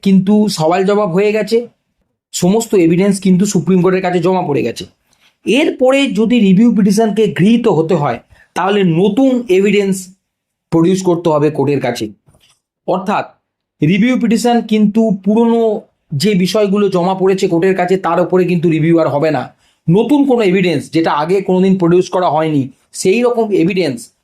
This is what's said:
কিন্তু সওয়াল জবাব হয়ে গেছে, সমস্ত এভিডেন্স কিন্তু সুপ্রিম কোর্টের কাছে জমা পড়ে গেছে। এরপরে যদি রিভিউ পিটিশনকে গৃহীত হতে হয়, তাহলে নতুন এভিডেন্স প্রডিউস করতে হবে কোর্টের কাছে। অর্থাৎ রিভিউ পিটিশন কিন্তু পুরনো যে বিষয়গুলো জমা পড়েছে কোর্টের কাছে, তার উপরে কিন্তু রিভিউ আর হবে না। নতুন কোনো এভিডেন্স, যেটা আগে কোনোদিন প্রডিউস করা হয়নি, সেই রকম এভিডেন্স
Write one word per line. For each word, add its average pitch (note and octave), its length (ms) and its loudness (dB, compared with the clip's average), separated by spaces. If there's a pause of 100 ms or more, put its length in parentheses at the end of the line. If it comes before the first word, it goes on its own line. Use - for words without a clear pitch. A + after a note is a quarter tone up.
কিন্তু G3 460 2
সওয়াল F3 360 0
জবাব G#3 280 0
হয়ে G#3 200 0
গেছে, A3 360 -2 (640)
সমস্ত G#3+ 420 0
এভিডেন্স F#3 460 2
কিন্তু F#3 260 2
সুপ্রিম F3+ 360 0
কোর্টের F#3 200 0
কাছে F3+ 180 -2
জমা F#3 220 0
পড়ে C#3+ 200 -4
গেছে। A2+ 220 -8 (600)
এরপরে C#4 600 0
যদি A3 340 0
রিভিউ G3+ 340 4
পিটিশনকে G#3 640 0
গৃহীত A#3 300 2
হতে D#3+ 260 -2
হয়, C#3+ 240 -2 (360)
তাহলে G3 300 -2
নতুন A3 640 0
এভিডেন্স G3 600 0 (600)
প্রডিউস F3+ 320 0
করতে F3 280 -2
হবে D3+ 200 0
কোর্টের C#3 300 -2
কাছে। A#2+ 320 -6 (760)
অর্থাৎ F#3+ 380 -4 (580)
রিভিউ G#3 360 2
পিটিশন A#3 420 0
কিন্তু G#3+ 500 0 (140)
পুরনো A3+ 560 0 (340)
যে G3 200 0
বিষয়গুলো G3+ 540 0
জমা F#3 260 -2
পড়েছে F#3+ 340 0
কোর্টের E3+ 260 0
কাছে, F3+ 220 -2
তার F3 240 -2
উপরে F3+ 240 0
কিন্তু E3+ 260 0
রিভিউ D#3+ 280 2
আর D#3+ 100 2
হবে C#3+ 220 -2
না। B2+ 240 -6 (360)
নতুন A#3 340 2
কোনো B3 180 0
এভিডেন্স, F3+ 480 0
যেটা E3 220 0
আগে D#3+ 280 -2
কোনোদিন F#3 380 0
প্রডিউস F3+ 300 2
করা F3+ 220 -2
হয়নি, D3+ 380 -2 (240)
সেই G#3+ 300 0
রকম A#3 300 0
এভিডেন্স E3 580 -2 (140)